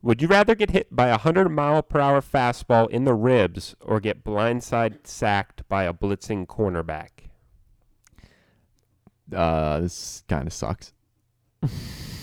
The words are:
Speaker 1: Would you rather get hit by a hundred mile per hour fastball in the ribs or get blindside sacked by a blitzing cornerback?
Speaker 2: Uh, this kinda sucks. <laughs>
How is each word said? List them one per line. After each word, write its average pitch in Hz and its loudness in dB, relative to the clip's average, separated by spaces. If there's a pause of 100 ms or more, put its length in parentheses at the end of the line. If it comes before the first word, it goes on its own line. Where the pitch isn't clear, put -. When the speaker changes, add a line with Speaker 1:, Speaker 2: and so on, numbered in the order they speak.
Speaker 1:
Would 117 2
you 160 0
rather 202 6
get 208 -2
hit - -2
by 123 4
a 117 2
hundred 170 2
mile 151 2
per - -2
hour 139 4
fastball 120 2
in 120 -2
the 131 4
ribs 107 2
or 107 -2
get 104 -4
blindside 113 -2
sacked - -4
by 98 -2
a 85 -4
blitzing 98 -6
cornerback? 82 -4 (2250)
Speaker 2:
Uh, 80 0
this - -8
kinda 76 -4
sucks. - -8 (680)
<laughs> 127 -2 (520)